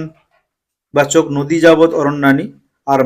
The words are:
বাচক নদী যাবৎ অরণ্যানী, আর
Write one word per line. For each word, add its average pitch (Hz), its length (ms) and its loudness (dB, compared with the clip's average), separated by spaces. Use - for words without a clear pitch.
বাচক 143 360 0
নদী 143 300 -4
যাবৎ 165 340 4
অরণ্যানী, 147 520 -2
আর 139 200 0